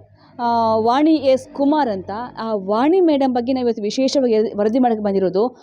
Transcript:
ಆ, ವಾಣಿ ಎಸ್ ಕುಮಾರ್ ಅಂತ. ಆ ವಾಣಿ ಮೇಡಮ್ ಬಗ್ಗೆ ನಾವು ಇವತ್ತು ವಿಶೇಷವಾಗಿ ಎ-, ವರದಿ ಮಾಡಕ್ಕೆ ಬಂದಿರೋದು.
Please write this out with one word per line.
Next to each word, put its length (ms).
ಆ, 360
ವಾಣಿ 380
ಎಸ್ 360
ಕುಮಾರ್ 400
ಅಂತ. 200
ಆ 180
ವಾಣಿ 460
ಮೇಡಮ್ 320
ಬಗ್ಗೆ 200
ನಾವು 140
ಇವತ್ತು 160
ವಿಶೇಷವಾಗಿ 500
ಎ-, 220
ವರದಿ 240
ಮಾಡಕ್ಕೆ 240
ಬಂದಿರೋದು. 440